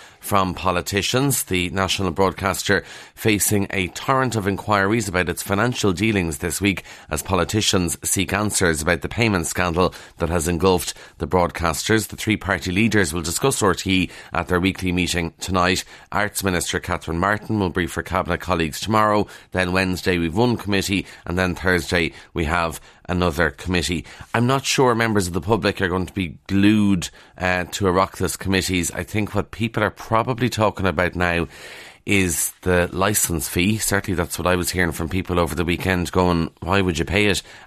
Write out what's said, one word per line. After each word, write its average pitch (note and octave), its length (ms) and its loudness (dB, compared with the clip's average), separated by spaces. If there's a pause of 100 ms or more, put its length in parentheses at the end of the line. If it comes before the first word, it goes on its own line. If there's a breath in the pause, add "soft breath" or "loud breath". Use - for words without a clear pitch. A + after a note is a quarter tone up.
(180 loud breath)
from F#2+ 360 0
politicians. G2 880 0
The F2+ 280 0
national F#2+ 420 0
broadcaster F#2+ 720 0 (300 loud breath)
facing G#2 560 2
a F#2+ 180 -2
torrent C3 480 0
of F#2+ 100 -2
inquiries G2+ 640 0
about F2 200 0
its E2+ 140 -6
financial G#2+ 500 0
dealings F2+ 460 0
this E2+ 220 -4
week G2 240 2 (260 loud breath)
as D#2 120 -2
politicians F#2 800 0
seek - 300 -2
answers F#2 480 2
about D#2+ 220 0
the D#2+ 60 -6
payment G2+ 380 2
scandal F2 460 0 (260 loud breath)
that E2+ 100 0
has D#2+ 180 0
engulfed F2+ 480 2 (240 loud breath)
the E2 80 -4
broadcasters. F2+ 800 0
The - 100 -12
three G#2+ 200 0
party F#2 340 -2
leaders G2 420 2
will E2+ 100 -4
discuss F2 400 -2
R F#2+ 120 4
T F#2 300 0
E - 60 -4 (220 loud breath)
at E2+ 140 -2
their F2+ 140 0
weekly F#2 320 0
meeting E2+ 480 0
tonight. F2+ 420 0 (300 loud breath)
Arts G2+ 320 -2
Minister F2+ 340 0
Catherine E2+ 400 -4
Martin G#2 400 0
will F#2 120 0
brief E2 240 -2
her E2 100 -2
cabinet F2 340 -2
colleagues E2 400 -2
tomorrow. G#2+ 480 2 (240 loud breath)
Then F2+ 220 0
Wednesday F#2 460 0
we've E2 180 -2
one A#2+ 200 2
committee, F#2+ 500 -2 (200 loud breath)
and F2 100 -4
then F2+ 200 0
Thursday F2 560 0 (200 loud breath)
we E2+ 120 -2
have E2 360 -2 (280 loud breath)
another F2 420 0
committee. F2 540 -2 (280 loud breath)
I'm A#2 140 2
not C3+ 180 2
sure B2+ 300 4
members A2 320 2
of F2 60 -6
the F2+ 80 -2
public G2 400 0
are F#2+ 80 2
going F2+ 180 -2
to - 60 -16
be F2+ 340 -4
glued, G2+ 640 4 (260 loud breath)
uh, F2+ 280 0
to - 220 -4
Oireachtas F#2 520 0
committees. F#2 540 0
I - 100 -6
think G#2 320 -4
what G2+ 160 -2
people A2+ 320 -2
are G2+ 80 2
probably A2+ 580 -2
talking G2+ 380 0
about F2 300 0
now E2+ 320 0 (580 loud breath)
is F#2+ 460 0 (100)
the F2 300 2
licence F#2 560 0
fee. G2+ 300 2
Certainly G2 380 0
that's E2 220 -2
what E2 80 -4
I F2+ 100 4
was F2+ 140 -2
hearing F2 220 0
from E2 160 -4
people F2 300 -2
over E2 160 0
the E2 100 0
weekend F2+ 460 0
going, F2 400 2 (100)
"Why F#2 200 0
would F2+ 180 0
you D#2+ 60 -2
pay G2+ 220 2
it F#2 160 0 (240 loud breath)